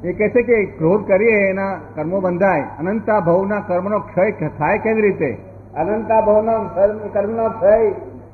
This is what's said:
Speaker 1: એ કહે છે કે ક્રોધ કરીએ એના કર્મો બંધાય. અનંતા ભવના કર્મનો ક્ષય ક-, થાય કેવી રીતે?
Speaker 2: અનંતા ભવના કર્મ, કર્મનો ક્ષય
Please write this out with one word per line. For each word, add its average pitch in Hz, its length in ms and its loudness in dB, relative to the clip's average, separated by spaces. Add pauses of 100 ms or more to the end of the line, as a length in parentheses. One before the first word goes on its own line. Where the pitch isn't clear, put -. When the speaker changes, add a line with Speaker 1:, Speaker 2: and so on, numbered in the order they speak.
Speaker 1:
એ 185 40 -4
કહે 214 160 0
છે 233 140 2
કે 233 220 2
ક્રોધ 180 420 0
કરીએ 202 440 4
એના 190 300 -4 (140)
કર્મો 170 260 -4
બંધાય. 175 440 2 (140)
અનંતા 214 420 -2
ભવના 196 400 0
કર્મનો 190 380 -2
ક્ષય 196 320 0
ક-, 156 180 -6 (100)
થાય 170 200 0
કેવી 220 240 0
રીતે? 156 360 0 (380)
Speaker 2:
અનંતા 214 440 0
ભવના 214 380 2 (160)
કર્મ, 208 240 2
કર્મનો 214 500 -2
ક્ષય 208 420 2 (440)